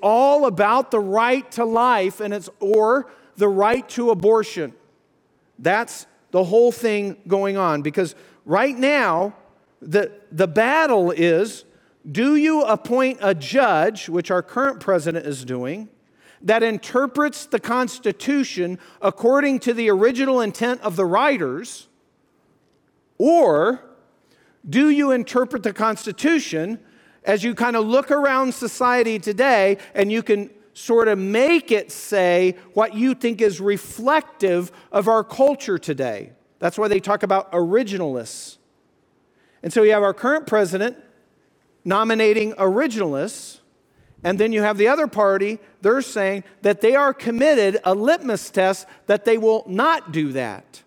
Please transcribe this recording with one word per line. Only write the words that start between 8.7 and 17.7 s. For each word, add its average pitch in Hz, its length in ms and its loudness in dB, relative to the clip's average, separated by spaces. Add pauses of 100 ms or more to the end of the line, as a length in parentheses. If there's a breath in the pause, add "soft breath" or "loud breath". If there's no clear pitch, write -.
now, 220 580 0 (460)
the, 185 320 0 (200)
the 175 160 0
battle 226 600 2
is, 170 540 0 (460 soft breath)
do 254 260 2
you 302 260 2
appoint 247 580 0
a 196 140 0
judge, 196 760 0
which 170 220 -4
our 180 120 0
current 262 380 -4
president 165 460 -2
is 131 180 -8
doing, 127 440 -8 (540 soft breath)
that 220 200 2
interprets 254 840 -2
the 220 140 -4
Constitution 226 1160 -4 (220 loud breath)